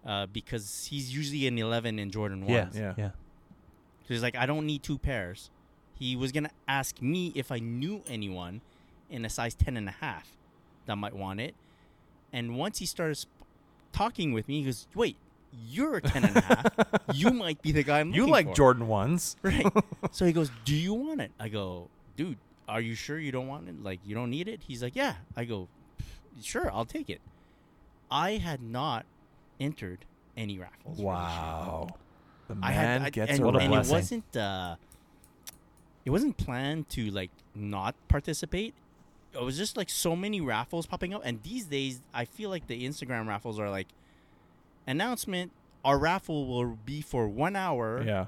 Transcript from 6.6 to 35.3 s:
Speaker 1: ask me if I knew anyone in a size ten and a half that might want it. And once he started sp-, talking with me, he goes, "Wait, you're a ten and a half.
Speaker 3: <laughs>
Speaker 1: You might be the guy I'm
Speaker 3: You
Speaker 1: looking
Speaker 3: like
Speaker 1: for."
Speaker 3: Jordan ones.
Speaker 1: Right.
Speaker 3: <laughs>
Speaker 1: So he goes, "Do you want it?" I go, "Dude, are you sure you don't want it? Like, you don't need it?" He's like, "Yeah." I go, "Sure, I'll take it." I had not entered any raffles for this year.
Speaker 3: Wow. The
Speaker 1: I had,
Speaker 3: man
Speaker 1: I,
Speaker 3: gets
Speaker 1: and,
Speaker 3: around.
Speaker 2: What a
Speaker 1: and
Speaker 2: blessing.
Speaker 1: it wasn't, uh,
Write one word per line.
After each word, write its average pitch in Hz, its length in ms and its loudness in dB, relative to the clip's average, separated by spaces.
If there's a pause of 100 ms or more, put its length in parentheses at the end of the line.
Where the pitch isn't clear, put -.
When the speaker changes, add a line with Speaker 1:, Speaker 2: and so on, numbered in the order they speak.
Speaker 1:
ask 139 340 0
me 170 340 0
if 139 160 -4
I 123 80 -2
knew 127 480 -4
anyone 98 540 -6 (480)
in 117 160 -6
a 110 40 -4
size 117 260 -4
ten 131 200 2
and 104 140 -2
a 92 40 -10
half 107 440 -10 (480)
that 107 100 -2
might 104 200 -6
want 98 260 -6
it. 143 140 -6 (760)
And 120 260 -4
once 185 200 -2
he 143 80 -6
started 156 340 -2
sp-, - 240 -14 (480)
talking 190 400 0
with 110 160 0
me, 143 120 0
he 139 60 0
goes, 131 300 -4
"Wait, 190 220 0 (340)
you're 143 460 -2
a - 40 0
ten 135 220 2
and 202 140 8
a 226 40 8
half. 147 260 4
Speaker 3:
<laughs> 208 480 2
Speaker 1:
You 185 160 6
might 185 320 0
be 151 80 2
the 151 120 6
guy 147 180 4
I'm 165 120 0
Speaker 3:
You 202 80 6
Speaker 1:
looking 277 100 8
Speaker 3:
like 208 180 8
Speaker 1:
for." 90 60 -2
Speaker 3:
Jordan 127 320 10
ones. 110 540 2
Speaker 1:
Right. - 240 4 (260)
Speaker 3:
<laughs> - 200 -4
Speaker 1:
So - 140 0
he 170 60 8
goes, 156 200 2 (120)
"Do 139 120 2
you 175 180 0
want 277 280 -2
it?" 98 180 -6
I 110 100 -6
go, 92 400 -6 (260)
"Dude, 147 220 -4 (300)
are 107 140 -2
you 113 140 -2
sure 147 240 -6
you 147 120 -4
don't 127 160 -4
want 151 200 -10
it? 156 160 -14
Like, 95 220 -6
you 104 100 -8
don't 120 140 -2
need 160 180 -4
it?" 220 200 -10
He's 120 160 -8
like, 127 120 -6
"Yeah." 262 200 0 (200)
I 120 100 -4
go, 101 220 -6 (760)
"Sure, - 300 -4
I'll 220 140 -2
take 302 240 -10
it." 85 100 -8 (920)
I 175 260 0
had 165 240 -4
not 120 440 -4 (540)
entered 104 460 -6 (320)
any 104 220 -4
raffles - 240 -16
for - 80 -12
this - 80 -10
year. 101 60 -2
Speaker 3:
Wow. 85 840 -2 (600)
The - 140 -6
Speaker 1:
I 120 100 2
had, 107 120 4 (160)
Speaker 3:
man - 40 0
Speaker 1:
I, 143 60 0
Speaker 3:
gets 113 220 0
Speaker 1:
and, 139 100 4
Speaker 3:
around. 113 120 6
Speaker 2:
What 95 80 8
a - 40 6
Speaker 1:
and 95 60 6
Speaker 2:
blessing. 107 200 6
Speaker 1:
it 156 60 8
wasn't, 220 400 -2
uh, 95 380 -2 (1300)